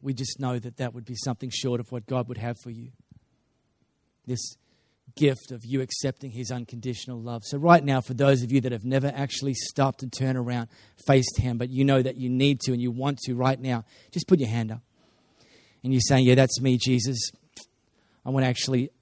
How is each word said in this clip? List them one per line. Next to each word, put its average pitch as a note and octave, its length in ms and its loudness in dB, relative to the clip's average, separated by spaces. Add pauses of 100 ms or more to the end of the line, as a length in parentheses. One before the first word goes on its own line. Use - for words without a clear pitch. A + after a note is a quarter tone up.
we C3+ 140 -6
just B2 240 -8
know B2 220 -4
that A#2+ 160 -14
that B2 180 -6
would A#2+ 120 -14
be B2 100 -12
something B2 340 -6
short B2 300 -2
of A#2+ 100 -10
what A#2 160 -10
God B2 220 -2
would A#2+ 100 -10
have A#2 240 -6
for B2 80 -16
you. A#2 220 -16 (1400)
This B2 260 -6 (600)
gift C#3+ 360 0
of A#2+ 120 -14
you C3 200 -4
accepting C3 480 -6
his A2+ 200 -10
unconditional A#2+ 680 -10
love. A#2 240 -10
So D3 140 -6
right E3 260 8
now, C3+ 160 2
for C3 140 -6
those C3+ 280 4
of A#2+ 80 -4
you C3 120 4
that B2 100 -2
have G#2+ 120 -8
never C3+ 300 0
actually C#3 380 -4
stopped - 500 -2
and B2+ 80 -8
turned C3 280 -2
around, A#2+ 300 -4 (380)
faced C3 320 4
him, A#2+ 200 0
but B2 100 -4
you C3 160 2
know C3+ 160 6
that B2+ 160 -2
you B2+ 140 -4
need C3+ 300 4
to C3 120 -2
and A#2+ 80 0
you B2 100 -2
want C3 340 -4
to B2+ 100 -4
right B2+ 260 0
now, B2 240 -2 (260)
just - 160 -6
put F#3 120 6
your C3 100 0
hand A2+ 240 -2
up. A#2+ 80 -12 (1040)
And B2+ 80 -2
you're C3 80 2
saying, C3 240 4
"Yeah, B2 120 8
that's C3 260 4
me, B2+ 160 2
Jesus. B2 520 -2 (920)
I B2+ 60 -6
want C3 140 2
to B2+ 40 4
actually B2+ 400 0 (140)